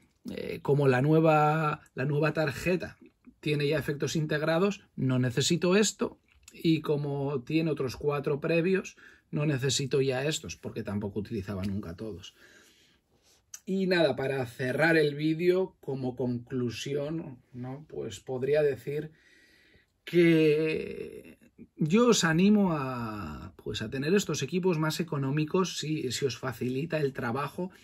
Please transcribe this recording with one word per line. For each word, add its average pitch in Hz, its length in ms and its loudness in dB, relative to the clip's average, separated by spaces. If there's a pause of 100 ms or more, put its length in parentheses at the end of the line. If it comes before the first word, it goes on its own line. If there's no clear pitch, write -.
(300)
eh, - 320 -8
como 143 260 2
la 127 140 4
nueva, 151 800 4 (120)
la 135 120 -4
nueva 147 280 0
tarjeta 160 640 -2 (420)
tiene 147 280 -2
ya 147 100 2
efectos 139 380 -4
integrados, 160 680 0 (140)
no 131 240 0
necesito 151 560 2
esto, 214 440 0 (320)
y 160 300 2
como 143 600 -2
tiene 160 280 0
otros 131 240 -4
cuatro 147 440 -2
previos, 170 580 0 (320)
no 151 160 -2
necesito 139 560 0
ya 131 240 0
estos, 147 300 -6
porque 113 280 -10
tampoco 101 360 -4
utilizaba 98 440 -6
nunca 98 320 -6
todos. 98 380 -10 (1300)
Y 190 220 0
nada, 165 280 4
para 135 300 -2
cerrar 139 500 0
el 147 200 2
vídeo, 175 640 0
como 131 360 -6
conclusión, 131 1200 -4 (120)
¿no? 131 380 -12
Pues 143 300 -10
podría 135 420 0
decir 147 500 -2 (920)
que 156 1300 2 (400)
yo 196 300 4
os 220 160 4
animo 185 500 6
a, 110 840 -6
pues, - 240 -8
a 113 80 -6
tener 139 240 -2
estos 196 300 0
equipos 175 340 0
más 156 220 -2
económicos 151 800 0
si, 147 340 -4
si - 140 -2
os 127 120 -2
facilita 131 640 -4
el 143 140 0
trabajo 143 580 -4 (120)